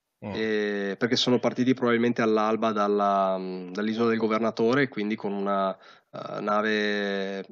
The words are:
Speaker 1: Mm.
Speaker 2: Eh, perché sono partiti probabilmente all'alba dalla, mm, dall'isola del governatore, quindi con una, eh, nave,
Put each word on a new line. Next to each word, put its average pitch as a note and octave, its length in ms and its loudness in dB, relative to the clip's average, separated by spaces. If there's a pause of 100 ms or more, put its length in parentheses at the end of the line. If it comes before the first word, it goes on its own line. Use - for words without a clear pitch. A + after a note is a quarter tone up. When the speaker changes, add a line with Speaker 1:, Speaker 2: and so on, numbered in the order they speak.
(260)
Speaker 1:
Mm. G#2+ 80 -8
Speaker 2:
Eh, G#2 640 -2
perché A#2+ 180 0
sono B2 240 2
partiti B2 360 0
probabilmente A#2+ 480 2
all'alba A2 480 2
dalla, G2+ 680 2
mm, F#2 340 -8
dall'isola A2 380 0
del A2+ 80 2
governatore, A2+ 720 2
quindi G#2+ 260 -4
con G#2+ 160 -6
una, G2 460 -2
eh, - 640 -14
nave, G#2 1120 0